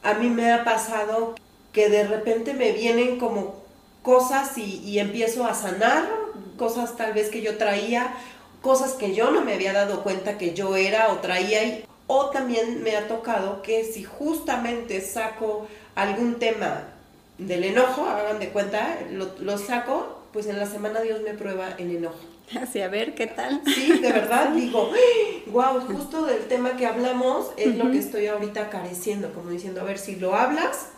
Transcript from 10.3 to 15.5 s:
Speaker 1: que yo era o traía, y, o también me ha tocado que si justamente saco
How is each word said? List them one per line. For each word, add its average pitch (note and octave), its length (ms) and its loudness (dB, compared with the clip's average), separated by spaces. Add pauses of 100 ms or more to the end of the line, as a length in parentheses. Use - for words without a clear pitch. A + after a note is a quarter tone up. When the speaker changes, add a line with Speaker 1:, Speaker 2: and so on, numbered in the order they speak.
Speaker 1:
que E3+ 160 -2
yo F#3+ 220 0
era G3+ 360 4
o F#3 60 0
traía, G3 480 2
y, - 200 -4 (220)
o C4+ 220 4
también A#3+ 540 -2
me A3 120 0
ha G#3 120 -2
tocado G3+ 540 -2
que A3+ 220 0
si G3+ 200 -8
justamente A#3+ 960 -4
saco A3 680 -4 (280)